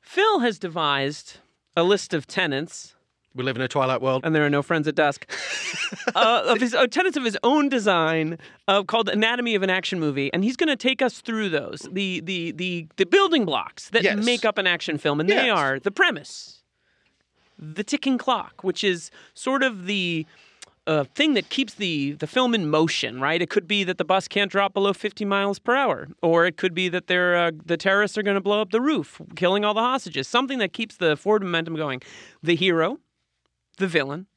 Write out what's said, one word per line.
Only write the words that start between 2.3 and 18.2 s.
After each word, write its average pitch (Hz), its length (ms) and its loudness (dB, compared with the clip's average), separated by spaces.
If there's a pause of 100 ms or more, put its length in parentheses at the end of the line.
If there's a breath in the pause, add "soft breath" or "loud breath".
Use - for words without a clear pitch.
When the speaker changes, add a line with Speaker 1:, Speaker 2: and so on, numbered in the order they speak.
Speaker 2:
We 127 100 -6
live 131 120 -2
in 127 60 -2
a 127 60 -2
twilight 131 340 0
world. 131 220 0
Speaker 1:
And 160 100 0
there 151 100 4
are 143 60 2
no 143 120 2
friends 156 260 0
at 147 60 -4
dusk. 147 420 0
Speaker 2:
<laughs> - 40 -8 (760 loud breath)
Speaker 1:
Uh, 226 340 4
of 226 120 4
his, 240 140 0
uh, 254 120 4
tenets 359 300 0
of 269 80 -4
his 226 180 -2
own 285 280 4
design, 165 680 2 (300 loud breath)
uh, 202 160 4
called 214 260 -2
Anatomy 233 460 2
of 190 80 2
an 190 80 0
Action 185 300 -2
Movie. 139 340 -2
And 180 100 0
he's 254 120 0
gonna 311 200 0
take 262 240 -2
us 254 200 0
through 220 300 -4
those, - 420 -4
the, 185 280 -2
the, 170 320 -6
the, 170 340 -6 (100)
the 190 100 2
building 330 400 4
blocks - 440 -6
that 226 120 2
Speaker 2:
Yes. 202 220 2
Speaker 1:
make 240 200 0
up 214 140 0
an 190 80 0
action 170 320 -2
film. 147 220 0
And 175 100 2
they 254 160 4
Speaker 2:
Yes. 220 120 2
Speaker 1:
are 135 220 2
the 202 100 -2
premise, - 720 -4 (960)
the 156 260 -8
ticking 269 340 -2
clock, - 460 -4